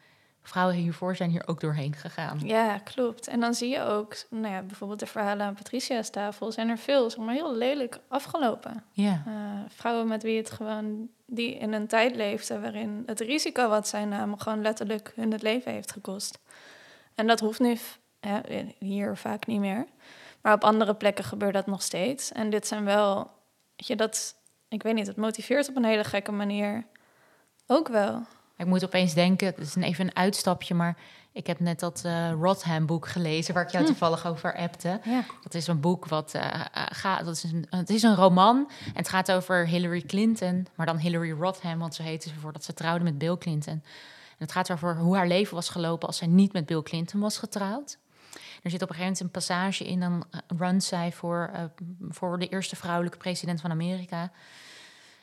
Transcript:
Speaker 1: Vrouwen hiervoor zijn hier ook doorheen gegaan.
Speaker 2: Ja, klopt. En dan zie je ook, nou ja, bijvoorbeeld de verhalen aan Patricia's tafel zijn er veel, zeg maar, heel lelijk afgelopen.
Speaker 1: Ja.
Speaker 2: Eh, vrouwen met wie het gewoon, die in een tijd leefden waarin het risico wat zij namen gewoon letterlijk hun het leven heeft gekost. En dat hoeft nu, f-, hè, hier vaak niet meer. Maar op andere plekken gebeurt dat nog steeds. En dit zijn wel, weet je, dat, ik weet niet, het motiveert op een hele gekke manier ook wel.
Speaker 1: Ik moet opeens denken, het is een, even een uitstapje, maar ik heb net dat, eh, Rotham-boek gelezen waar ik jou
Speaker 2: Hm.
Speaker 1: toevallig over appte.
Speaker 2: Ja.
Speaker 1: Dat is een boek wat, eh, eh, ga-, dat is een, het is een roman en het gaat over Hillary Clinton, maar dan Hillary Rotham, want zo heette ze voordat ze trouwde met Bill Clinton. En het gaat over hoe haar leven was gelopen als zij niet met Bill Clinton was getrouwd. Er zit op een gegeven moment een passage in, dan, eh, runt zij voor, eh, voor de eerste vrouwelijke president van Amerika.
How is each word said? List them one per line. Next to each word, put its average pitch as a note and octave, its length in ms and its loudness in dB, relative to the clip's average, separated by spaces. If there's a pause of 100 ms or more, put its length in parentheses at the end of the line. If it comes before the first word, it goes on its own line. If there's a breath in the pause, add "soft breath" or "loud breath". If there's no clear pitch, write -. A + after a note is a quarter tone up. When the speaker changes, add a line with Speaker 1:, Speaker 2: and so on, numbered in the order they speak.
(420 soft breath)
Speaker 1:
Vrouwen F#3 340 2
hiervoor F3 400 -2
zijn F3 140 0
hier E3+ 180 0
ook E3 120 -2
doorheen D3 340 -2
gegaan. D#3 500 -6
Speaker 2:
Ja, A3 340 2
klopt. A#3 500 -4
En A#3 120 0
dan A#3 140 2
zie A#3+ 140 -2
je C4 140 -2
ook, G#3+ 320 -2 (160)
nou A3 240 -4
ja, F#3+ 80 -6
bijvoorbeeld G3+ 380 -10
de A3+ 60 -6
verhalen G#3 400 -2
aan G3 80 -4
Patricia's A#3 560 -4
tafel G#3 420 -6
zijn A3+ 160 -2
er A3+ 100 0
veel, B3 320 2
zeg A#3 140 -8
maar, A3+ 100 -2
heel D4+ 220 -2
lelijk B3+ 420 -2 (100)
afgelopen. C4+ 840 -2
Speaker 1:
Ja. G3+ 340 2
Speaker 2:
Eh, A3 60 -6 (360)
vrouwen A#3 400 -2
met A3 140 -2
wie A3 140 0
het A3 140 -4
gewoon, G#3+ 580 -6 (180)
die A#3 280 -4
in G#3+ 180 -4
een G#3+ 140 -2
tijd A3+ 300 4
leefden G#3+ 460 -2
waarin G#3+ 440 -6
het A3 140 -6
risico B3 480 0
wat G#3+ 200 2
zij G#3 160 -4
namen G#3 360 -4
gewoon G#3+ 220 -2
letterlijk G#3+ 540 -2
hun A3+ 160 0
het G#3 100 -4
leven A3+ 300 0
heeft G#3 200 -8
gekost. G3+ 460 -10 (760 loud breath)
En A3 120 0
dat A3+ 140 6
hoeft A3 200 -2
nu, A#3+ 160 4
f-, - 220 -14 (220)
hè, G#3 200 -4 (380)
hier G3+ 380 -4
vaak G#3+ 300 -6
niet A3 140 0
meer. G3+ 260 -2 (560 loud breath)
Maar G#3+ 100 6
op G#3 120 6
andere G#3+ 300 6
plekken G3+ 300 2
gebeurt G3+ 300 0
dat F#3+ 120 0
nog G3 160 -4
steeds. G3 500 -2
En G#3+ 180 -2
dit G#3 160 0
zijn G#3+ 180 -4
wel, G3+ 320 4 (600)
weet - 100 -14
je, A#3 100 -2
dat, A3 380 -2 (340)
ik G#3 140 -6
weet A3+ 120 2
niet, G#3+ 120 0
het G3 100 -8
motiveert A3 520 0
op C4+ 80 -8
een A#3+ 80 2
hele A3 200 4
gekke G3+ 280 -2
manier G#3 540 -2 (800 soft breath)
ook D#4 220 4
wel. A3 340 2 (340 soft breath)
Speaker 1:
Ik F3 100 -4
moet F#3 180 4
opeens F3+ 300 2
denken, F3+ 320 4
het F3 120 -4
is D3+ 160 -8
een, F#3 80 2
even F3+ 240 0
een - 100 -4
uitstapje, F#3 580 2
maar E3+ 220 2 (360 loud breath)
ik - 140 -10
heb E3+ 140 -4
net E3+ 200 0
dat, F3 240 -6
eh, E3+ 260 0 (100)
Rotham-boek E3 680 2
gelezen E3 460 0
waar F3 80 4
ik E3+ 80 -4
jou - 140 2
Speaker 2:
Hm. D#4+ 60 6
Speaker 1:
toevallig E3 360 2
over E3 300 -2
appte. F3 480 -4
Speaker 2:
Ja. A#3+ 200 0 (180)
Speaker 1:
Dat - 120 -12
is E3 120 -2
een E3 140 2
boek F3 260 2
wat, D#3 280 -2
eh, C3+ 80 -2 (180)
eh, - 120 -4
ga-, - 500 -2
dat E3 140 -4
is - 60 -6
een, E3 280 -4
het F3+ 200 -2
is G#3+ 120 4
een A3+ 120 10
roman F#3+ 560 8 (160 loud breath)
en - 80 -8
het - 140 -2
gaat F#3 240 2
over F#3 340 4
Hillary F3 340 2
Clinton, F#3 760 0
maar E3 120 -2
dan E3 120 0
Hillary E3 340 0
Rotham, E3+ 460 -2
want E3 160 -6
zo - 80 -10
heette D#3+ 260 -6
ze D3+ 120 -10
voordat D3+ 240 -10
ze D#3+ 100 -10
trouwde E3+ 300 0
met D#3 140 2
Bill E3+ 200 0
Clinton. D#3 440 -4 (480 loud breath)
En - 80 -20
het D#3 140 -10
gaat F#3 180 0
over E3+ 260 -2
hoe F3 200 4
haar F3+ 120 4
leven F#3+ 260 2
was E3+ 140 -6
gelopen E3 380 -2
als - 100 -6
zij F3 120 -4
niet G3 240 8
met E3 140 -2
Bill D#3+ 160 0
Clinton E3 380 -4
was G#3+ 180 -2
getrouwd. G#3+ 600 -6 (640 loud breath)
Er F3 80 -4
zit F3+ 120 -4
op F3+ 60 -2
een E3+ 60 -10
gegeven E3+ 80 -6
moment F#3 180 0
een F3+ 100 -4
passage F#3 540 -2
in, F3+ 160 -2
dan, F3 300 0
eh, - 100 -10 (180)
runt F#3 260 2
zij E3+ 280 -2
voor, E3+ 400 -4
eh, F3 100 -6 (460)
voor F3 300 -4
de F3+ 100 -2
eerste F#3 280 -6
vrouwelijke F3 420 -2
president F3 420 -4
van E3+ 100 -4
Amerika. F3 600 -4 (920 loud breath)